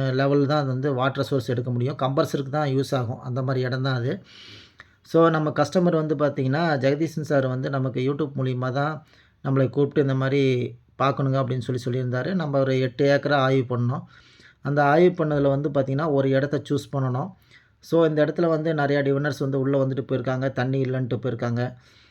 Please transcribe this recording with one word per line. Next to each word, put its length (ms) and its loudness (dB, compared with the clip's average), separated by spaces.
லெவல் 320 2
தான் 140 2
அது 80 0
வந்து 260 -2
வாட்டர் 300 0
சோர்ஸ் 260 -2
எடுக்க 220 -2
முடியும். 280 -2
கம்ப்ரஸருக்கு 500 0
தான் 200 -2
யூஸ் 260 0
ஆகும். 240 -4
அந்த 240 -6
மாதிரி 220 -2
இடம் 160 -4
தான் 140 -2
அது. 280 -4
So, 240 6
நம்ம 200 0
கஸ்டமர் 460 2
வந்து 200 0
பார்த்தீங்கன்னா, 640 0
ஜெகதீசன் 440 0
சார் 260 0
வந்து 220 -4
நமக்கு 440 -2
YouTube 240 -4
மூலியமா 340 -2
தான் 340 -4
நம்மளை 260 2
கூப்பிட்டு 320 0
இந்த 140 2
மாதிரி 600 0
பார்க்கணுங்க 460 0
அப்படின்னு 160 -4
சொல்லி 260 -4
சொல்லியிருந்தாரு. 480 -4
நம்ம 260 -2
ஒரு 200 2
எட்டு 360 2
ஏக்கரா 180 0
ஆய்வு 440 2
பண்ணோம். 260 -2
அந்த 220 0
ஆய்வு 420 4
பண்ணதுல 240 2
வந்து 200 0
பார்த்தீங்கன்னா, 420 0
ஒரு 180 2
இடத்த 400 0
சூஸ் 280 -2
பண்ணணும். 340 -2
So, 280 2
இந்த 180 2
இடத்துல 220 0
வந்து 260 0
நிறையா 280 2
டிவினர்ஸ் 380 0
வந்து 200 0
உள்ள 260 2
வந்துட்டு 220 -4
போயிருக்காங்க. 440 -2
தண்ணி 300 0
இல்லைன்ட்டு 400 -2
போயிருக்காங்க. 540 -4